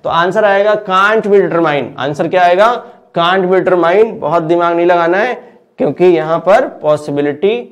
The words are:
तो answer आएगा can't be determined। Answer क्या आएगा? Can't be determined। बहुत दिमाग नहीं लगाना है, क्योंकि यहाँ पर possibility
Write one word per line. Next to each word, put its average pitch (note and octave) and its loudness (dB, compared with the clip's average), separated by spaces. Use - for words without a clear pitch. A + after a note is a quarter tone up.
तो E3 -6
answer F3+ 0
आएगा D#3 2
can't G3+ 0
be G3 4
determined। D#3 -2
Answer D3+ -4
क्या F3+ 2
आएगा? F3+ 4
Can't F3+ 0
be F#3 2
determined। F3+ 2
बहुत D#3+ -2
दिमाग E3+ 0
नहीं F3 0
लगाना F3 0
है, A#3 -2
क्योंकि E3 0
यहाँ E3 2
पर A3+ 2
possibility D3 -2